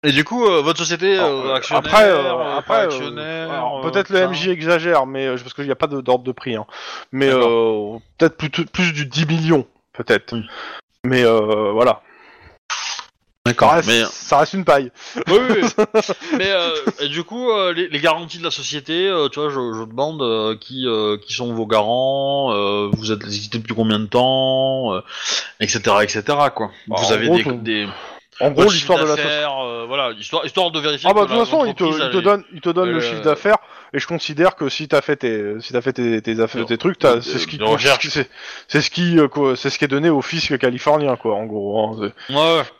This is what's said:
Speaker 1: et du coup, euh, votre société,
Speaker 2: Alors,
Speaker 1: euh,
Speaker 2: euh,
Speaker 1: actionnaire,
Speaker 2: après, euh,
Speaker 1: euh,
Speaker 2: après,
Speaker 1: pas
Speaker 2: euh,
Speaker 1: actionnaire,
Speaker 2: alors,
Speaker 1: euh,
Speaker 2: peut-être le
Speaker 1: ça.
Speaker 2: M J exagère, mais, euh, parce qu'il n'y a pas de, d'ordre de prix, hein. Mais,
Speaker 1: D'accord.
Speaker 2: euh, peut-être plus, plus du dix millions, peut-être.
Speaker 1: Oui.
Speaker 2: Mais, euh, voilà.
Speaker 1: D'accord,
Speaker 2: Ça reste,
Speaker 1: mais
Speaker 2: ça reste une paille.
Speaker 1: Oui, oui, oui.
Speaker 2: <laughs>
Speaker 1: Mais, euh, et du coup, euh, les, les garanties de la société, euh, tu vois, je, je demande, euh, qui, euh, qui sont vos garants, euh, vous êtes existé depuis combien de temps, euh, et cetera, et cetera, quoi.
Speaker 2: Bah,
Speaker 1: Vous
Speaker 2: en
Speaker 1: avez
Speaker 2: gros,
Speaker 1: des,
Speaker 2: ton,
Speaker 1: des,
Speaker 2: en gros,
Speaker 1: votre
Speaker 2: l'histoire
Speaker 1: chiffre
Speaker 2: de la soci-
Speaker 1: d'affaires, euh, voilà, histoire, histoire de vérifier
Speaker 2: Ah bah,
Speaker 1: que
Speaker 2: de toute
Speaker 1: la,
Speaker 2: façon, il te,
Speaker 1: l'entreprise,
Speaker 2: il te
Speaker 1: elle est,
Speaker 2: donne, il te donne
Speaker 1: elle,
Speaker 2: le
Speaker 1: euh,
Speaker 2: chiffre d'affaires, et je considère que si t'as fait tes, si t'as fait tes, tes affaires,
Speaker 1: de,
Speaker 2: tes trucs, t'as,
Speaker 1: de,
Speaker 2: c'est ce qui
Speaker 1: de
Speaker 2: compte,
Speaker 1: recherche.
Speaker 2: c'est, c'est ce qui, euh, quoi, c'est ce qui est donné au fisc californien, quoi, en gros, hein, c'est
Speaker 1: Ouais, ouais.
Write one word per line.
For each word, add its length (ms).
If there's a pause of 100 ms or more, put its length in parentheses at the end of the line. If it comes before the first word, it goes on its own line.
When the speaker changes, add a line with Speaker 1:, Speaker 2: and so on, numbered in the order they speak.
Speaker 1:
et 80
du 120
coup, 220
euh, 160
votre 180
société, 380
Speaker 2:
Alors, 120
Speaker 1:
euh, 200
Speaker 2:
euh, 60
Speaker 1:
actionnaire, 360
Speaker 2:
après, 120
euh, 200
Speaker 1:
euh, 340
Speaker 2:
après, 100
Speaker 1:
pas 140
Speaker 2:
euh, 40
Speaker 1:
actionnaire, 640
Speaker 2:
alors, 340
Speaker 1:
euh, 60
Speaker 2:
peut-être 180
le 100
Speaker 1:
ça. 60
Speaker 2:
M 80
J 180
exagère, 560
mais, 180
euh, 120
parce 180
qu'il 100
n'y 60
a 40
pas 120
de, 140
d'ordre 220
de 80
prix, 240
hein. 100 (460)
Mais, 180
Speaker 1:
D'accord. 680
Speaker 2:
euh, 40 (200)
peut-être 180
plus, 120 (160)
plus 280
du 140
dix 180
millions, 400 (280)
peut-être. 400
Speaker 1:
Oui. 100 (600)
Speaker 2:
Mais, 200
euh, 480
voilà. 300 (1500)
Speaker 1:
D'accord, 220
Speaker 2:
Ça 60
reste, 140
Speaker 1:
mais 160
Speaker 2:
ça 340
reste 140
une 120
paille. 260 (360)
Speaker 1:
Oui, 100 (120)
oui, 120
oui. 400
Speaker 2:
<laughs> 380
Speaker 1:
Mais, 100
euh, 240 (260)
et 100
du 140
coup, 280
euh, 220
les, 160
les 100
garanties 400
de 40
la 60
société, 580
euh, 220
tu 100
vois, 100
je, 60
je 300
demande, 380
euh, 340
qui, 300
euh, 300
qui 160
sont 200
vos 140
garants, 840
euh, 400
vous 180
êtes 120
existé 360
depuis 160
combien 240
de 80
temps, 880
euh, 60 (580)
et 80
cetera, 360
et 40
cetera, 420
quoi. 220 (160)
Speaker 2:
Bah, 100
Speaker 1:
Vous 80
Speaker 2:
en 60
Speaker 1:
avez 160
Speaker 2:
gros, 100
Speaker 1:
des, 60
Speaker 2:
ton, 140
Speaker 1:
des, 300 (520)
Speaker 2:
en 100
gros, 140
Speaker 1:
votre 100
Speaker 2:
l'histoire 240
Speaker 1:
chiffre 140
Speaker 2:
de 40
la 80
soci- 40
Speaker 1:
d'affaires, 360
euh, 220
voilà, 340
histoire, 240
histoire 280
de 80
vérifier 280
Speaker 2:
Ah 60
bah, 80
Speaker 1:
que 40
Speaker 2:
de 40
toute 80
Speaker 1:
la, 80
Speaker 2:
façon, 220
il 80
te, 80
Speaker 1:
l'entreprise, 240
Speaker 2:
il 20
te 60
Speaker 1:
elle 40
est, 40
Speaker 2:
donne, 280
il 100
te 100
donne 160
Speaker 1:
elle, 80
Speaker 2:
le 40
Speaker 1:
euh, 80
Speaker 2:
chiffre 140
d'affaires, 360 (360)
et 60
je 80
considère 480
que 140
si 180
t'as 140
fait 160
tes, 440
si 100
t'as 100
fait 120
tes, 300
tes 160
affaires, 240
Speaker 1:
de, 40
Speaker 2:
tes 120
trucs, 180
t'as, 200
Speaker 1:
de, 40
Speaker 2:
c'est 160
ce 80
qui 140
Speaker 1:
de 40
Speaker 2:
compte, 100
Speaker 1:
recherche. 340
Speaker 2:
c'est, 200 (400)
c'est 140
ce 80
qui, 300
euh, 80
quoi, 280
c'est 140
ce 80
qui 80
est 20
donné 220
au 140
fisc 340
californien, 580
quoi, 200
en 100
gros, 340
hein, 320 (160)
c'est 60
Speaker 1:
Ouais, 80 (160)
ouais. 60 (160)